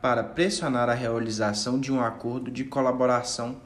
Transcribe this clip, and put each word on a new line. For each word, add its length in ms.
para 220
pressionar 640
a 60
realização 840
de 120
um 80
acordo 480
de 160
colaboração 1000